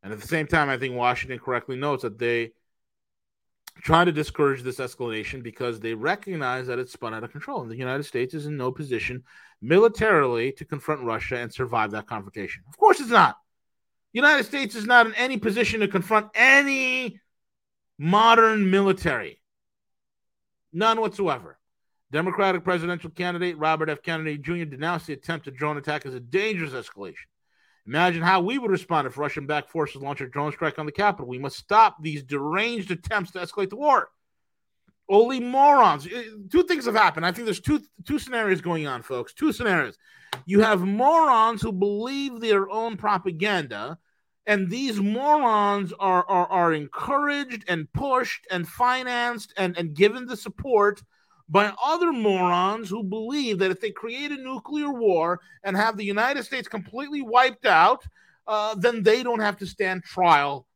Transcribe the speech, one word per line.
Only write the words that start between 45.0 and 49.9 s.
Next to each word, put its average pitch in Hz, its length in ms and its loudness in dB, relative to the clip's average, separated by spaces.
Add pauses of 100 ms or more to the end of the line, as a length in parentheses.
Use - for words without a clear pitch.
morons 214 960 2
are, 185 300 4
are, 180 180 2
are 175 260 2
encouraged 262 960 -4
and 165 240 -4
pushed 254 580 -2
and 175 180 -4
financed 240 880 -2
and, 180 200 -2
and 165 180 -6